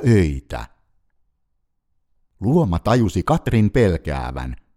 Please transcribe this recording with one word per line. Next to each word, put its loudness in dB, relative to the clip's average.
öitä. 0
Luoma 0
tajusi 0
Katrin 0
pelkäävän. -2